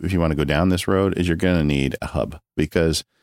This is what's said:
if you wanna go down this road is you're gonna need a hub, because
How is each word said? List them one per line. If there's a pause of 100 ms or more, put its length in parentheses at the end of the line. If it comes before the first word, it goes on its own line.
if
you
wanna
go
down
this
road
is
you're
gonna
need
a
hub, (160)
because (200)